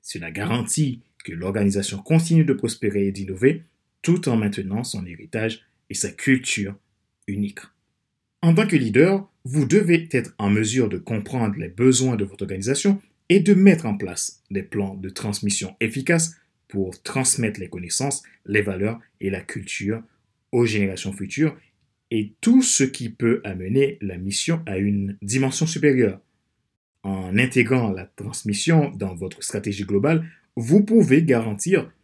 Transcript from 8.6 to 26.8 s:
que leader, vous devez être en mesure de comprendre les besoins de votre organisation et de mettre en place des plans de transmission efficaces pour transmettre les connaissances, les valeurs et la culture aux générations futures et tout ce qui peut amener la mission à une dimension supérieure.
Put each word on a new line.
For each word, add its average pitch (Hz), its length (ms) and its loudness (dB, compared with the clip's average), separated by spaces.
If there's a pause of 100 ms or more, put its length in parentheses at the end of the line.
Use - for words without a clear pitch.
que 175 80 0
leader, 147 560 2 (140)
vous 139 200 0
devez 165 460 2
être 123 280 -2
en 101 100 0
mesure 110 400 2
de 92 80 -6
comprendre 110 600 -4
les 87 120 -8
besoins 127 460 2
de 101 100 -2
votre - 180 -12
organisation 123 560 -2 (300)
et 190 100 6
de 202 140 6
mettre 185 320 8
en 107 120 -2
place - 520 -8
des 98 140 -4
plans 98 320 -6
de 95 140 -10
transmission 101 720 -4
efficaces 143 560 -2 (320)
pour 95 360 -6
transmettre 117 560 -2
les 90 100 -12
connaissances, 92 540 -6 (220)
les 104 160 0
valeurs 101 380 -4 (220)
et 98 80 -4
la 92 120 -6
culture 101 600 -6 (500)
aux 120 140 4
générations 98 480 -2
futures 147 420 -4 (560)
et 110 300 -2
tout 262 200 6
ce - 220 2
qui 127 260 -4
peut 117 340 0
amener 104 580 0
la 92 160 -8
mission 98 480 -4
à 95 120 -6
une 101 440 -2
dimension 131 440 -2
supérieure. 131 540 2 (840)